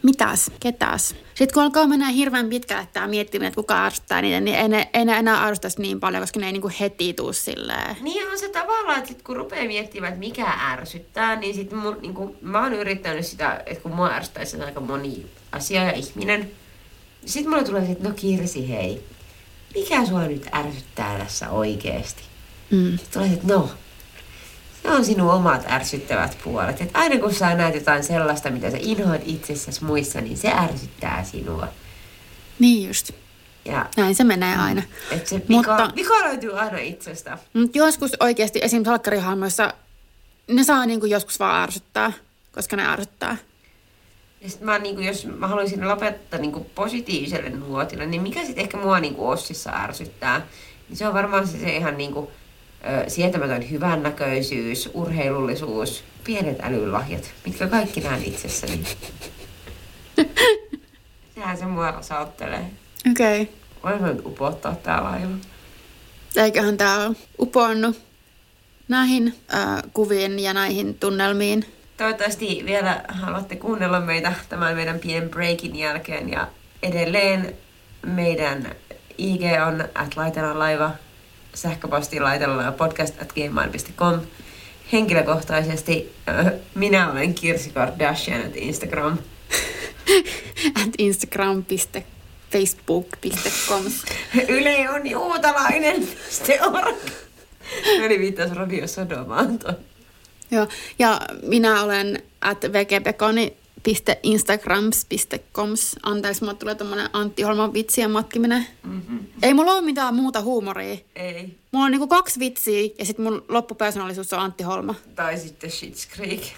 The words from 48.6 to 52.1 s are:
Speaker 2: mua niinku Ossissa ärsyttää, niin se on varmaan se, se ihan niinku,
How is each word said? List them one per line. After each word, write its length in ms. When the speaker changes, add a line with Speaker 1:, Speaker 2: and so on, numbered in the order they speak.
Speaker 2:
mua 220
niinku 300
Ossissa 440
ärsyttää, 720
niin 80
se 100
on 60
varmaan 340
se, 120
se 160
ihan 220
niinku, 340